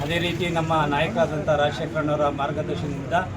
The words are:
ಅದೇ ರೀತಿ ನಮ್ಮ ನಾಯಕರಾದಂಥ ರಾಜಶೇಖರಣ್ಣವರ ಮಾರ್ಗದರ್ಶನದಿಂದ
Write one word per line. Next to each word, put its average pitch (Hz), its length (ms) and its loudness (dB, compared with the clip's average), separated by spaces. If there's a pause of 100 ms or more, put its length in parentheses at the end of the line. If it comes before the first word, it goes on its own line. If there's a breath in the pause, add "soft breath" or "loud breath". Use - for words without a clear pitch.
ಅದೇ 160 220 0
ರೀತಿ 175 200 0 (120)
ನಮ್ಮ 160 160 0 (200)
ನಾಯಕರಾದಂಥ 156 560 0 (120)
ರಾಜಶೇಖರಣ್ಣವರ 147 640 0 (140)
ಮಾರ್ಗದರ್ಶನದಿಂದ 151 720 -4 (220)